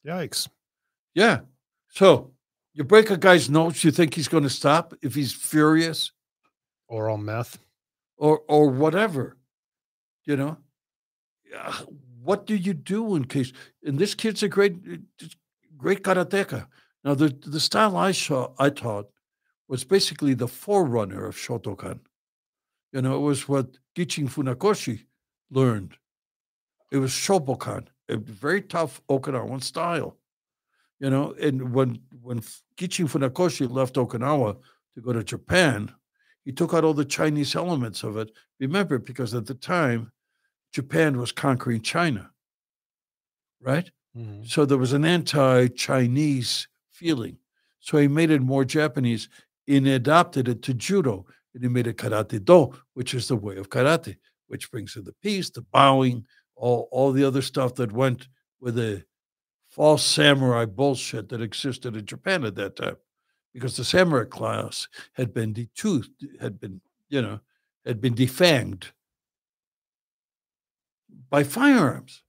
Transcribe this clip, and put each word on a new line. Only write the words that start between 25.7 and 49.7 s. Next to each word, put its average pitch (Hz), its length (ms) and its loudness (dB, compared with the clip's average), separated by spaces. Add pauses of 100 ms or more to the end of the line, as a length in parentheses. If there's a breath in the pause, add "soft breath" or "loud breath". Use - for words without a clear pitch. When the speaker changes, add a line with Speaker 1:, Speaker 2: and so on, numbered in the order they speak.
Speaker 2:
It 139 60 0
was 131 120 0
Shobokan, 131 800 -2 (200)
a 117 100 -6
very 127 440 -4
tough 165 460 -6
Okinawan 131 560 -4
style. 170 520 -6 (840)
You 135 100 -2
know, 139 300 0
and 131 340 -2
when, 127 240 0 (220)
when 120 180 -8
F-, - 240 -14 (140)
Gichin 180 340 -4
Funakoshi 143 580 -2
left 131 280 -2
Okinawa 123 600 -2 (360 soft breath)
to 123 60 -18
go 120 120 -6
to 110 120 -2
Japan, 127 680 0 (520)
he 139 80 -10
took 170 220 -2
out 160 100 4
all 156 100 4
the 147 100 -2
Chinese 147 500 -2
elements 156 480 -4
of 110 140 -8
it. 110 160 -8 (260 soft breath)
Remember, 147 400 -2
because 123 360 -8
at 117 120 -6
the 127 80 -12
time, 123 560 -2 (640)
Japan 143 460 0
was 120 120 -6
conquering 123 520 -2
China, 151 480 -4 (1300)
right? 139 280 -2 (280)
Speaker 1:
Mm-hmm. 107 300 -14
Speaker 2:
So 139 180 2
there 139 140 2
was 123 140 2
an 143 120 2
anti-Chinese 135 1600 2 (240)
feeling. 147 460 -6 (420)
So - 200 0
he 143 100 6
made 160 240 2
it 139 100 4
more 135 220 2
Japanese 127 640 -2 (400 soft breath)
and 139 180 4